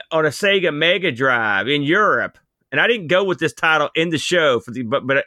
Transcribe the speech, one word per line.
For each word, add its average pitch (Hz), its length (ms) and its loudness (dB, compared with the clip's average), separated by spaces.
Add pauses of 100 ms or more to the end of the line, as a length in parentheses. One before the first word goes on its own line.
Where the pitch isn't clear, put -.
(100)
on 160 140 0
a 151 60 2
Sega 180 440 0
Mega 170 380 0
Drive 113 560 0
in 147 140 0
Europe, 147 560 0 (340)
and 139 80 0
I 190 80 2
didn't 220 180 -2
go 180 160 2
with 185 160 -2
this 156 140 -2
title 156 420 2
in 165 160 0
the 156 80 -2
show 151 400 2
for 120 140 -10
the, 127 100 -8
but, 120 240 -4
but 139 200 0